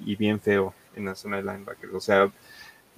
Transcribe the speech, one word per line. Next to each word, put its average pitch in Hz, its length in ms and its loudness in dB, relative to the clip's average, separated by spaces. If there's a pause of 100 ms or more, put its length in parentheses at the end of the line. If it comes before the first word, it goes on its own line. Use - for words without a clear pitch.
y 104 100 -2
bien 104 260 2
feo 98 320 2 (220)
en 101 120 -8
la 95 100 -6
zona 101 220 -8
de 98 40 -6
linebackers. 98 520 -10
O 95 60 -6
sea, 98 300 4 (680)